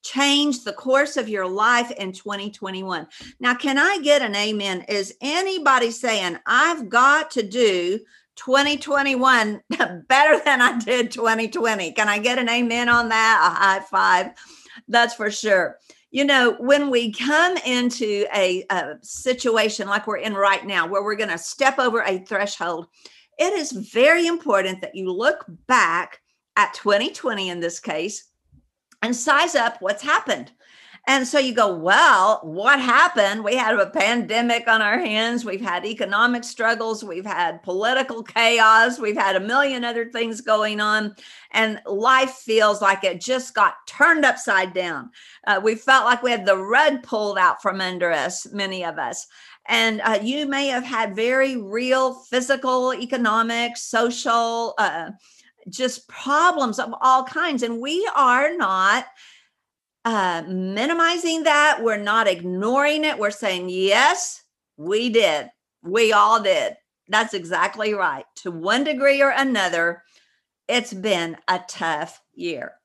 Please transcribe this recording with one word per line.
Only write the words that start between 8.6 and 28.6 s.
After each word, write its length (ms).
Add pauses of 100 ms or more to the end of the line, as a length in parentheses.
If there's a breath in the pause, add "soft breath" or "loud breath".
twenty-one 920
<laughs> 420
better 360
than 180
I 160
did 320
twenty 380
twenty"? 420
Can 180
I 120
get 180
an 100
amen 400
on 200
that? 420
A 100
high 200
five? 500 (560 loud breath)
That's 280
for 140
sure. 500 (340 soft breath)
You 120
know, 360
when 280
we 220
come 460 (100)
into 680
a, 380
a 320
situation 840
like 180
we're 120
in 160
right 300
now, 220
where 160
we're 140
gonna 200
step 440
over 220
a 160
threshold, 680 (520 soft breath)
it 160
is 180
very 560
important 540
that 120
you 160
look 340 (220)
back 540 (340)
at 200
twenty 360
twenty 380
in 100
this 220
case 500 (720)